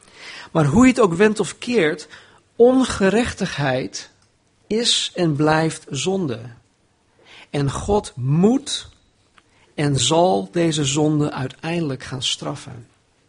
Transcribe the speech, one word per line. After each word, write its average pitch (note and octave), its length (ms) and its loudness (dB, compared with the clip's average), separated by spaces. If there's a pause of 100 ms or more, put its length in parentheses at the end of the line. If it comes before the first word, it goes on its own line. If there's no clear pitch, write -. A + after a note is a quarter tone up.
(520)
Maar D#3+ 140 2
hoe F3 200 6
je C4 60 8
het B3 80 0
ook G3+ 140 4
wendt G#3+ 260 2
of F#3 180 -6
keert, F3 500 -2 (480)
ongerechtigheid G3+ 1500 0 (580)
is - 460 -2
en E3+ 220 0
blijft D#3 540 0
zonde. D3+ 500 -4 (1120)
En C#3 220 -2
God G3+ 440 -4
moet E3+ 720 0 (880)
en C#3+ 240 0
zal F3+ 520 2
deze D#3+ 340 0
zonde D3+ 460 0
uiteindelijk D3 720 -6
gaan C3 200 -10
straffen. C3+ 640 -8 (420)